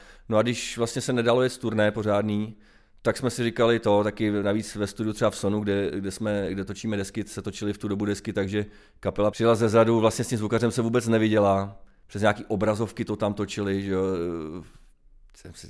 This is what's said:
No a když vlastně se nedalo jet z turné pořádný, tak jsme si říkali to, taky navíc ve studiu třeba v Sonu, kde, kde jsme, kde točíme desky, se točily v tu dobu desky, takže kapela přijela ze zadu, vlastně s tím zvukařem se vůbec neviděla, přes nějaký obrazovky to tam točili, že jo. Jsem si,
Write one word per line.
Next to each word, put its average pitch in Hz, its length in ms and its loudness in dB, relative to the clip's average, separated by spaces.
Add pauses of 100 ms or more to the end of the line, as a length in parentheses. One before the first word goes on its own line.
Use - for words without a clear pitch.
(300)
No 113 80 2
a 107 40 6
když 117 360 -2
vlastně 117 240 -2
se 131 120 -2
nedalo 120 300 4
jet 127 60 2
z 123 80 -10
turné 107 340 0
pořádný, 107 640 -2 (460)
tak - 160 2
jsme 127 120 0
si 120 140 -4
říkali 117 360 2
to, 104 240 4
taky 104 280 0
navíc 104 440 0
ve 104 120 -2
studiu 110 260 -4
třeba 107 180 2
v - 40 -12
Sonu, 104 240 0
kde, 101 400 0
kde 98 120 -6
jsme, 104 400 -2
kde 95 140 -6
točíme 104 320 -6
desky, - 300 -6
se - 140 -10
točily 104 320 -6
v 101 40 -6
tu 107 100 -8
dobu 101 180 -2
desky, 101 280 -4
takže 101 320 -2 (340)
kapela 104 320 0
přijela 117 240 4
ze 110 140 2
zadu, 113 300 6
vlastně 110 260 2
s - 20 -10
tím 120 100 -4
zvukařem 107 340 0
se 123 100 -2
vůbec 117 260 0
neviděla, 104 760 2 (260)
přes 101 140 -8
nějaký 104 240 2
obrazovky 107 600 -2
to 107 100 -4
tam 104 180 -2
točili, 98 500 -2
že 98 80 -4
jo. 95 100 0 (1300)
Jsem - 180 -20
si, - 160 -20